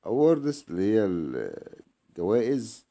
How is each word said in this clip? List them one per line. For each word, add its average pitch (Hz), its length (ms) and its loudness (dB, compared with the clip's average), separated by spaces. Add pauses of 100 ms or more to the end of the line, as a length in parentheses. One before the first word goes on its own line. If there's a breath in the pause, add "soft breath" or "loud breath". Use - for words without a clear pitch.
اووردز 143 640 2
اللي 87 120 -4
هي 107 240 4
الجوائز 90 1900 -4